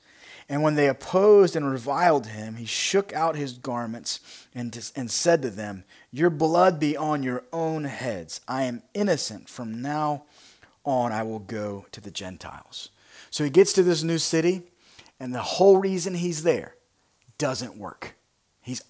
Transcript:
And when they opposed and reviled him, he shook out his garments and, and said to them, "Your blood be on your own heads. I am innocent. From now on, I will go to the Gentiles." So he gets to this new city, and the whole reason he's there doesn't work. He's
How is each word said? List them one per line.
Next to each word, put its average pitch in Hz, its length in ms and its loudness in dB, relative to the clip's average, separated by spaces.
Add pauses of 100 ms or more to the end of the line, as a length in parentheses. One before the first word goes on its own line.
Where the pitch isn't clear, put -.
(480)
And 143 140 -2
when 151 120 4
they 147 140 6
opposed 190 680 6
and 143 140 -2
reviled 135 560 2
him, 110 300 -10
he 117 100 -12
shook 196 480 -2
out 160 200 0
his 139 200 -8
garments 120 640 -8 (340)
and, 120 400 -10
and 120 160 -6
said 170 300 4
to 131 100 -4
them, 101 340 -10 (280)
"Your 160 180 2
blood 165 480 4
be 147 200 -2
on 151 240 -2
your 127 280 -4
own 160 340 -4
heads. 110 640 -8
I 131 180 -4
am 120 180 -6 (100)
innocent. 180 560 -2
From 117 320 -10
now 147 440 -4 (600)
on, 123 280 0
I 110 100 -2
will 110 180 -6
go 101 520 -8
to - 80 -16
the 98 100 -16
Gentiles." - 800 -14 (380)
So - 160 -4
he 147 60 -2
gets 180 240 6
to 190 80 6
this 170 200 2
new 165 160 0
city, 170 440 0 (580)
and 127 140 -8
the 123 80 -4
whole 196 340 6
reason 190 380 0
he's 175 280 -4
there 156 340 0 (600)
doesn't 123 400 -4
work. 95 380 -14 (480)
He's 123 280 -10